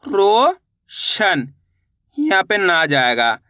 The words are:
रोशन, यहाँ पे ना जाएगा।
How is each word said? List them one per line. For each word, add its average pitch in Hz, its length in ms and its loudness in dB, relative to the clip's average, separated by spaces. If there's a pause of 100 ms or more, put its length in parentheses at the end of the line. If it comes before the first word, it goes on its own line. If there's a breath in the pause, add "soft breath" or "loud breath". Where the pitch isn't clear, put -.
रोशन, 202 1400 -2 (720)
यहाँ 285 240 0
पे 185 160 -2
ना 175 280 2
जाएगा। 120 520 0 (120)